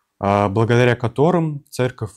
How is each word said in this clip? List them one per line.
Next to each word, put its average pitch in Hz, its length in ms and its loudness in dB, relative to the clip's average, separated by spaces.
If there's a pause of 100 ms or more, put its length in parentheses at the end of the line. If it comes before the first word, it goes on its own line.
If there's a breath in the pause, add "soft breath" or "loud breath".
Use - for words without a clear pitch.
(200 soft breath)
а, 101 280 2
благодаря 117 480 2
которым 151 760 -2
Церковь 123 480 -6